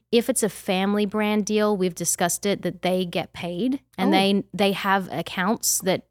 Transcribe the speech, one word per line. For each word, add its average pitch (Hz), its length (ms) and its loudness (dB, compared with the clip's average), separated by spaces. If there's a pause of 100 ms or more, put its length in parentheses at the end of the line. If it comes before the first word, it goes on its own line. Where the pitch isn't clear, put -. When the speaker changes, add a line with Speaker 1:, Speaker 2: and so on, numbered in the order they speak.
(120)
Speaker 1:
If 226 180 2
it's - 140 0
a 208 60 2
family 202 560 0
brand 214 400 0
deal, 214 300 2
we've 185 200 0
discussed 170 500 -2
it, 196 160 0
that 180 220 -6
they 185 220 0
get 170 280 -6
paid 220 460 -4 (180)
and 190 120 2
Speaker 2:
Oh. - 20 4
Speaker 1:
they, 196 320 4 (100)
they 196 200 2
have 190 380 0
accounts - 680 -2
that 180 320 0